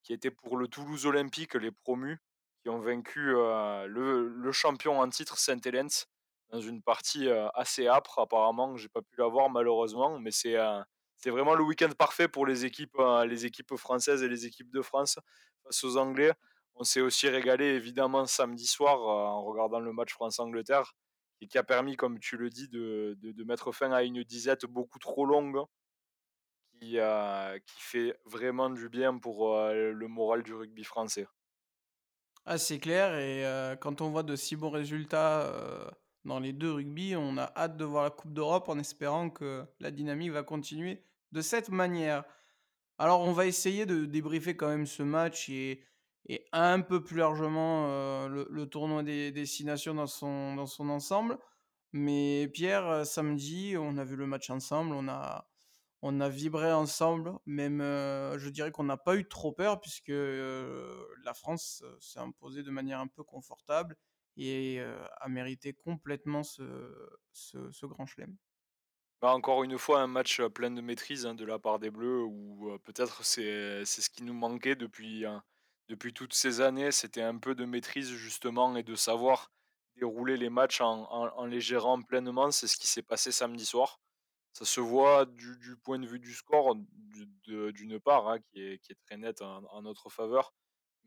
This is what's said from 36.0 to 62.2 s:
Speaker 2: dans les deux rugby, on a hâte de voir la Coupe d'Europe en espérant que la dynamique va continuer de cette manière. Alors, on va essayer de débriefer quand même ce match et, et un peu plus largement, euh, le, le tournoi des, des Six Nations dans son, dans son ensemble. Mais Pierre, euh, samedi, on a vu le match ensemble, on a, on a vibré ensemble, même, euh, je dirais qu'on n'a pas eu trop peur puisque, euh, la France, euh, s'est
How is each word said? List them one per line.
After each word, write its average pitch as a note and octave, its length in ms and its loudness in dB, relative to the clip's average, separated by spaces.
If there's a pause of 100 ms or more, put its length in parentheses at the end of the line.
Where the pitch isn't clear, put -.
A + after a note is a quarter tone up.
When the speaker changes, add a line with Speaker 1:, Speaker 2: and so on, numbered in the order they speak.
Speaker 2:
dans C3 140 -4
les C3 120 -4
deux D#3 200 -2
rugby, D3 440 -4
on C#3 220 -2
a C3 180 -2
hâte D#3+ 220 -2
de D#3 80 -4
voir D3 180 0
la D3 60 0
Coupe D3+ 240 -12
d'Europe E3 340 0
en D3+ 100 -4
espérant D3 520 -2
que C3+ 340 -8 (160)
la D3 100 -6
dynamique D3 420 -4
va D3 100 -2
continuer D#3 600 -6 (300)
de D#3 80 -4
cette A3+ 300 0
manière. E3+ 540 2 (760)
Alors, F3 240 6
on F3 100 4
va F3+ 140 4
essayer G3 400 0
de E3 180 2
débriefer D#3 520 -2
quand D3+ 120 0
même D3+ 180 0
ce - 160 -8
match D#3+ 460 0
et, C3+ 340 -6 (440)
et - 260 -8
un F3 280 4
peu F3+ 220 0
plus D#3+ 140 -10
largement, D#3 720 2
euh, C3+ 400 -4
le, C#3 220 -6
le D3+ 160 -6
tournoi D3+ 360 -2
des, D3 300 -4
des D3 140 -6
Six D3 180 -8
Nations D3 300 -4
dans D3+ 120 -2
son, C#3 480 -6
dans C#3 120 -6
son D3 240 -6
ensemble. G3+ 480 -2 (540)
Mais C#3+ 560 0
Pierre, F#3 380 0
euh, D#3 180 0
samedi, D3+ 760 -4
on D3 180 -4
a C#3 80 -4
vu C3+ 120 -8
le C#3 100 -6
match C#3 220 -6
ensemble, D3 460 -2
on C3+ 140 -4
a, C3+ 420 -8 (520)
on C#3 180 0
a C#3 80 2
vibré D#3 420 0
ensemble, D#3+ 600 2 (140)
même, C#3+ 340 -2
euh, C#3 580 -4
je C#3 100 -10
dirais D3+ 220 -6
qu'on D3+ 140 -4
n'a C#3 120 0
pas F3+ 200 2
eu G3 100 -2
trop - 240 -6
peur G3 300 0
puisque, - 300 -12
euh, C3 920 -6 (200)
la A#2+ 100 -8
France, - 500 -8
euh, B2+ 160 -20
s'est - 200 -18